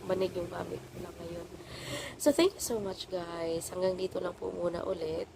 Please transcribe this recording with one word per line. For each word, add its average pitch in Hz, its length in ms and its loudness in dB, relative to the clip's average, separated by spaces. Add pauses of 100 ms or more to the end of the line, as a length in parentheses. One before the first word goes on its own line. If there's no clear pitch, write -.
Banig 185 320 2
yung 175 80 0
gamit 175 320 -4 (160)
ko 175 80 -8
lang 170 160 -10
ngayon. 170 280 -8 (680)
So, - 160 8
thank 330 240 8
you - 80 -6
so 233 160 0
much, 190 320 -4
guys. 170 640 -2
Hanggang 185 240 4
dito 185 240 0
lang 175 160 -2
po 185 160 -2
muna 175 320 0
ulit. 165 500 0